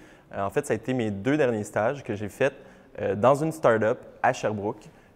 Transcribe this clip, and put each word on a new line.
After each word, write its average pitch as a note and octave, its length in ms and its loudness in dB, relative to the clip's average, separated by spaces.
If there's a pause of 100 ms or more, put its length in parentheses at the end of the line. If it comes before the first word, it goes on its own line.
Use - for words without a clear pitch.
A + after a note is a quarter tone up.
(320)
euh, G#2 100 -6
en G2 60 -2
fait, C#3+ 160 -2
ça - 80 -2
a A2 40 2
été B2+ 180 -4
mes A2+ 160 0
deux G#2 260 0
derniers A#2+ 280 0
stages B2 380 -2
que A2 120 -6
j'ai G2+ 160 -8
faits, - 240 0 (440)
euh, G2 160 -2
dans A#2+ 200 6
une D#3 180 -2
start-up A2+ 460 2 (240)
à B2 100 4
Sherbrooke, G#2+ 560 -6 (280)